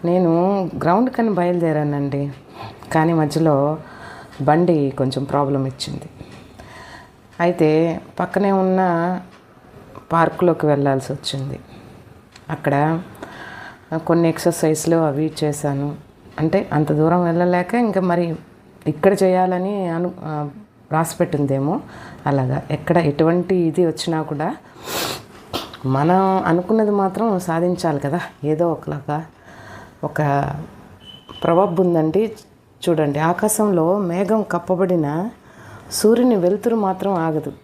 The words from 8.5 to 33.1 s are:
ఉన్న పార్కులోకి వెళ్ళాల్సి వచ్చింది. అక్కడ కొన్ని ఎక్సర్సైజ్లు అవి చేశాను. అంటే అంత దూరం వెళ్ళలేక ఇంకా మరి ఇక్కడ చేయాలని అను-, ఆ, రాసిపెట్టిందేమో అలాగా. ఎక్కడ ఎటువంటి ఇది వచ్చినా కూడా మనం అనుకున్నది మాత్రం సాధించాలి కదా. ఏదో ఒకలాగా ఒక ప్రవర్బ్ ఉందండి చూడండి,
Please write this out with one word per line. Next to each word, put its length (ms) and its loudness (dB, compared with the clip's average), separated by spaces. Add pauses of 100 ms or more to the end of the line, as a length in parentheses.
ఉన్న 280 2 (1300)
పార్కులోకి 540 2
వెళ్ళాల్సి 460 0
వచ్చింది. 480 -8 (920)
అక్కడ 500 0 (1040)
కొన్ని 220 4
ఎక్సర్సైజ్లు 680 0
అవి 360 0 (120)
చేశాను. 500 -2 (440)
అంటే 340 0
అంత 200 2
దూరం 320 4
వెళ్ళలేక 500 0
ఇంకా 260 2
మరి 360 0 (500)
ఇక్కడ 360 4
చేయాలని 680 2
అను-, 220 -2 (100)
ఆ, 280 -6 (440)
రాసిపెట్టిందేమో 880 0 (460)
అలాగా. 440 0
ఎక్కడ 260 0
ఎటువంటి 580 2
ఇది 320 2
వచ్చినా 360 -2
కూడా 340 -4 (1300)
మనం 600 2
అనుకున్నది 440 2
మాత్రం 480 0
సాధించాలి 640 -2
కదా. 200 -2 (240)
ఏదో 280 2
ఒకలాగా 540 -6 (760)
ఒక 460 0 (960)
ప్రవర్బ్ 360 4
ఉందండి 520 2 (560)
చూడండి, 300 2